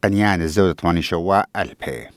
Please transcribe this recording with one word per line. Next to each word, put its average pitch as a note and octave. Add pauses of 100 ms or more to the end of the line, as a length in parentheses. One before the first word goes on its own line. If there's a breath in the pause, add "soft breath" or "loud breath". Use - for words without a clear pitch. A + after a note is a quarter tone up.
قنيان G2+
الزودة E2+
ثمانية E2+
شوا F#2+
ألبي. G#2+